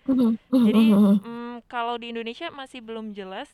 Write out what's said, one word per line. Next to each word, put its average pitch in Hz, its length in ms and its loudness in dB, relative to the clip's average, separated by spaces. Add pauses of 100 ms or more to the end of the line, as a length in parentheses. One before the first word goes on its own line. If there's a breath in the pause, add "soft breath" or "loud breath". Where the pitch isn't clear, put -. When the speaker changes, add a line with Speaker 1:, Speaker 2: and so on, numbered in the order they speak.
Speaker 1:
Mhm, 247 320 0 (140)
mhm, 240 180 4
mhm, - 0 -
Speaker 2:
Jadi, 214 260 6
Speaker 1:
mhm. 202 300 6
Speaker 2:
mmm, 240 460 -12
kalau 240 260 -4
di 233 160 -12
Indonesia 233 400 -8
masih 269 320 -16
belum 220 320 -12
jelas 196 360 -12